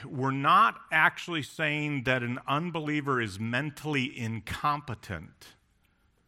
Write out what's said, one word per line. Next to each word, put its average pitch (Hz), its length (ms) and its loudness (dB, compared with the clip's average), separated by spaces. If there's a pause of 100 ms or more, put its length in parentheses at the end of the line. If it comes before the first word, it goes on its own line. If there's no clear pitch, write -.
we're 135 260 -2
not 170 460 6 (140)
actually 160 520 2
saying 147 600 -2
that 127 200 2
an 123 240 -4
unbeliever 151 760 0
is 98 180 -4
mentally 135 800 -2
incompetent. 113 1400 -6 (760)